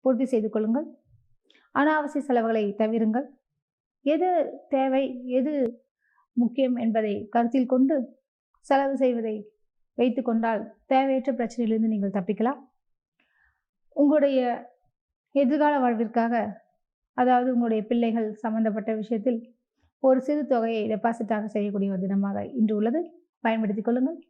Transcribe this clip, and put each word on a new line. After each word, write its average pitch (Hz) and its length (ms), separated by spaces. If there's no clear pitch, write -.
பூர்த்தி 262 200
செய்து 220 240
கொள்ளுங்கள். 226 380
அனாவசிய 294 480
செலவுகளை 226 400
தவிருங்கள். 226 480
எது 320 240
தேவை, 269 300
எது 294 140
முக்கியம் 247 460
என்பதை 214 300
கருத்தில் 240 380
கொண்டு 269 240
செலவு 277 300
செய்வதை 233 380
வைத்து 247 260
கொண்டால், 226 380
தேவையற்ற 262 480
பிரச்சனையிலிருந்து 226 600
நீங்கள் 196 240
தப்பிக்கலாம். 214 420
உங்களுடைய 285 460
எதிர்கால 294 440
வாழ்விற்காக, 233 540
அதாவது 247 360
உங்களுடைய 233 360
பிள்ளைகள் 233 380
சம்பந்தப்பட்ட 220 520
விஷயத்தில் 226 440
ஒரு 262 180
சிறு 294 300
தொகையை 226 380
டெபாசிட்டாக 220 640
செய்யக்கூடிய 202 400
ஒரு 185 100
தினமாக 202 400
இன்று 214 160
உள்ளது. 233 240
பயன்படுத்திக் 220 440
கொள்ளுங்கள். 262 320